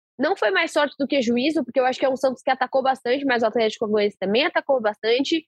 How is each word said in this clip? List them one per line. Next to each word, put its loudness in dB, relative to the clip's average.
não 0
foi 0
mais 0
sorte 0
do -2
que 0
juízo, 0
porque -4
eu 4
acho 0
que 0
é 2
um 0
Santos -2
que 0
atacou -2
bastante, 0
mas 0
o 4
Atlético -2
Goianiense 0
também 0
atacou 0
bastante. 0